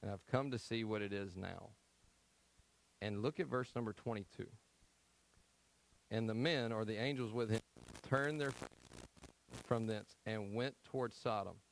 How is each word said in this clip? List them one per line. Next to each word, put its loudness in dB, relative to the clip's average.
"And -2
I've -6
come 2
to 0
see 0
what 0
it -2
is -2
now." -6
And 0
look 0
at 2
verse 0
number 0
twenty-two. -6
"And 4
the 2
men," 4
or 2
the 0
angels 0
with 2
him, 6
"turned 4
their 2
faces -6
from 4
thence -2
and -2
went 0
toward 0
Sodom." 0